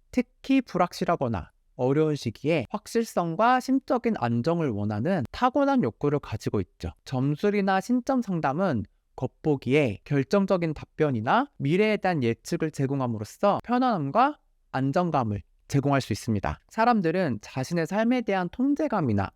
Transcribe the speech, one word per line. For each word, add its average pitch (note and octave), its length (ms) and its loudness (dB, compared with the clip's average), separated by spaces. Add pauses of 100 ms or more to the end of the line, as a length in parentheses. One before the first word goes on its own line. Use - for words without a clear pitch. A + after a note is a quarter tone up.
(120)
특히 - 500 0
불확실하거나 E3+ 880 -2 (240)
어려운 D3 400 2
시기에 C3+ 560 -2
확실성과 A3 880 0
심적인 B3+ 580 0
안정을 B2+ 520 0
원하는 G#2+ 640 -2
타고난 C4+ 520 2
욕구를 C#3+ 340 0
가지고 - 440 -2
있죠. - 300 -8 (140)
점술이나 F#3+ 760 0
신점 B3 440 0
상담은 D3+ 640 0 (300)
겉보기에 C3+ 880 0
결정적인 E3+ 680 0
답변이나 D3+ 760 0 (100)
미래에 F#3+ 400 2
대한 F3 260 0
예측을 D#3 480 -2
제공함으로써 C3+ 920 -2
편안함과 A#3+ 760 0 (320)
안정감을 C3+ 720 0 (300)
제공할 C#3 280 2
수 - 120 -4
있습니다. G2+ 460 -2 (100)
사람들은 F#3 720 2
자신의 D#3+ 460 -4
삶에 A#3 340 0
대한 F#3 280 -2
통제감이나 A3 880 0